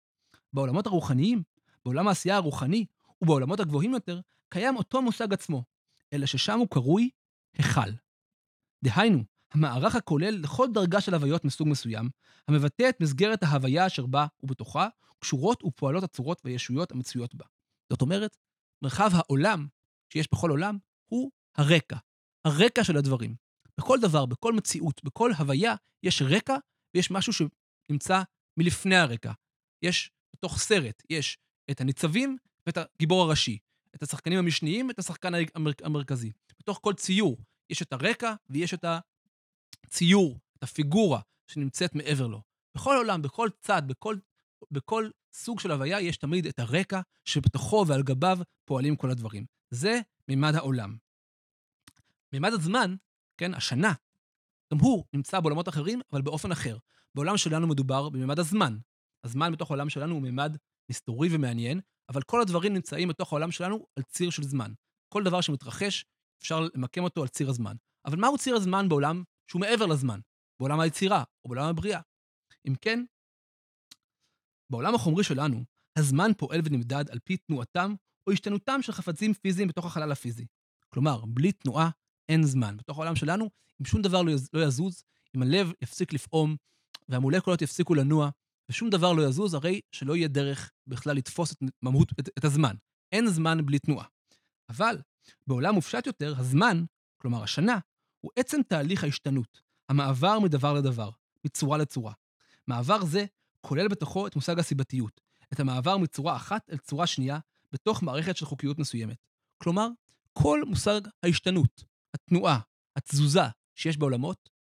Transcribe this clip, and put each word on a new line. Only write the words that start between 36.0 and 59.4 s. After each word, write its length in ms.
בתוך 240
כל 120
ציור 440
יש 120
את 100
הרקע 420
ויש 240
את 100
הציור, 520
את 40
הפיגורה 580
שנמצאת 480
מעבר 320
לו. 160
בכל 220
עולם, 260
בכל 260
צד, 260
בכל, 300
בכל 400
סוג 280
של 100
הוויה, 300
יש 160
תמיד 300
את 120
הרקע 420
שבתוכו 640
ועל 140
גביו 360
פועלים 320
כל 140
הדברים. 340
זה 300
מימד 260
העולם. 420
מימד 200
הזמן, 440
כן, 180
השנה, 380
גם 80
הוא 320
נמצא 280
בעולמות 280
אחרים, 320
אבל 100
באופן 300
אחר. 260
בעולם 220
שלנו 300
מדובר 420
במימד 300
הזמן. 400
הזמן 280